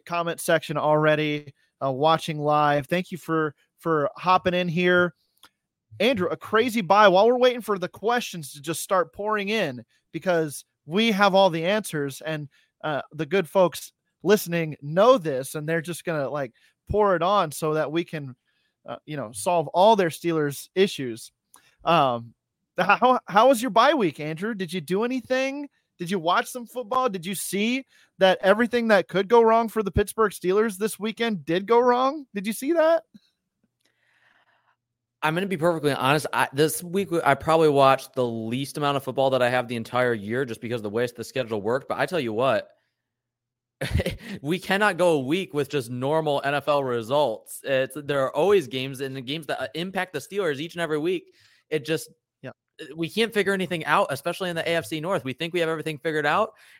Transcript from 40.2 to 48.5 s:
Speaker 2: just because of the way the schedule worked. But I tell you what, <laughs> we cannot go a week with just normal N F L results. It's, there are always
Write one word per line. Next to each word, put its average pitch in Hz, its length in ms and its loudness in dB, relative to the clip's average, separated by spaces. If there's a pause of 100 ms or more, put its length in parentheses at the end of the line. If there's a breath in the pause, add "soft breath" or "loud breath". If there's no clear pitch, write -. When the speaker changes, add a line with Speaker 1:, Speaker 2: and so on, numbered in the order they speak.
Speaker 2:
just 113 160 -10
because 120 180 -6
of 104 40 -8
the 107 60 -6
way 117 160 0 (100)
the 117 80 -12
schedule 113 380 -6
worked. 123 260 -2
But 113 120 -4
I 139 80 0
tell 175 120 -4
you 117 140 -4
what, 113 360 0 (1120)
<laughs> - 600 -4
we 160 160 -4
cannot 196 400 0
go 175 140 4
a 151 80 2
week 156 340 -2
with 143 160 -2
just 123 220 -4
normal 143 520 0
N 143 120 0
F 139 120 -2
L 147 160 2
results. 120 800 -2
It's, 131 400 0
there 139 180 -2
are 131 140 -2
always 175 320 4